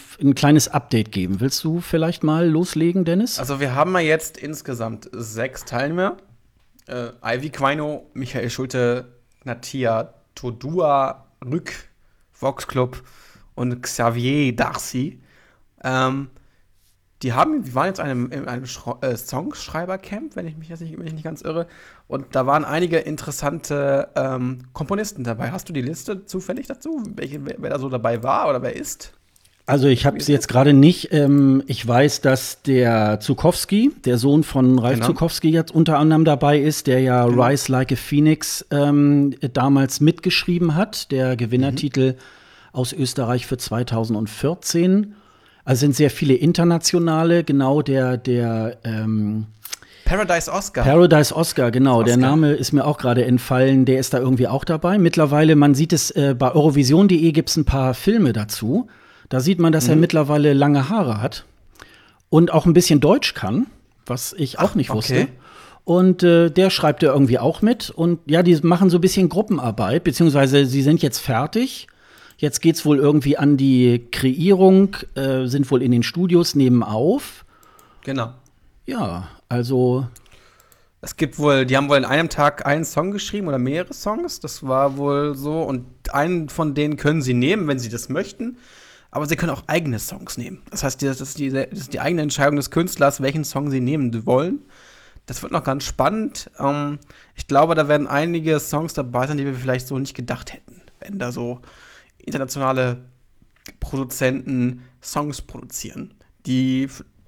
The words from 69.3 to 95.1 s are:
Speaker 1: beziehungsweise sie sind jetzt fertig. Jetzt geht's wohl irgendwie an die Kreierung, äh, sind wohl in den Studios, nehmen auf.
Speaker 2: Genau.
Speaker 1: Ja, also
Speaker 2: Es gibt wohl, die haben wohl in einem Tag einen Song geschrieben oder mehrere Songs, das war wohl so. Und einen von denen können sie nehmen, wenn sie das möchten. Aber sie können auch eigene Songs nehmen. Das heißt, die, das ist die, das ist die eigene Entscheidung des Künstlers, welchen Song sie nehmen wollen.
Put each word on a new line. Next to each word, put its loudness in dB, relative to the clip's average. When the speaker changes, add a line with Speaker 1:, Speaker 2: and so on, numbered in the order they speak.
Speaker 1:
beziehungsweise 4
sie 0
sind 4
jetzt -2
fertig. -4
Jetzt -4
geht's 2
wohl 4
irgendwie 4
an 4
die 4
Kreierung, 4
äh, -2
sind 0
wohl 2
in 2
den 4
Studios, 0
nehmen 4
auf. -2
Speaker 2:
Genau. -6
Speaker 1:
Ja, -6
also 0
Speaker 2:
Es -14
gibt -4
wohl, 4
die 0
haben 0
wohl 4
in 2
einem 0
Tag 0
einen 0
Song -4
geschrieben -6
oder -2
mehrere -4
Songs, -8
das -12
war 0
wohl -2
so. -6
Und -6
einen -2
von -4
denen -2
können 0
sie -2
nehmen, 0
wenn -2
sie -8
das -10
möchten. -8
Aber -6
sie -4
können -4
auch -10
eigene -4
Songs -14
nehmen. -12
Das -8
heißt, -6
die, -4
das -4
ist -12
die, -4
das -4
ist -12
die -8
eigene -2
Entscheidung 0
des -6
Künstlers, 0
welchen -2
Song -6
sie -2
nehmen -2
wollen. 0